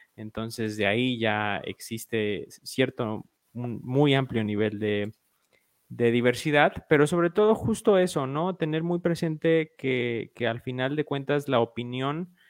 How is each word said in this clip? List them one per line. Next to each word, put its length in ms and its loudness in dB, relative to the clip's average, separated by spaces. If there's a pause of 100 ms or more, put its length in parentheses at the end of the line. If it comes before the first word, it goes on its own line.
(160)
Entonces, 600 -8
de 100 2
ahí 320 0
ya 380 -2
existe 920 -6
cierto, 720 -4 (300)
un 300 -8
muy 320 4
amplio 280 0
nivel 360 0
de, 320 -2 (800)
de 200 2
diversidad, 800 2
pero 160 6
sobre 240 2
todo 240 4
justo 460 2
eso, 260 0
¿no? 300 -2
Tener 260 -2
muy 160 0
presente 800 0
que, 560 -2
que 140 -2
al 140 -4
final 340 -4
de 100 -2
cuentas 420 -2
la 120 4
opinión 760 -4 (160)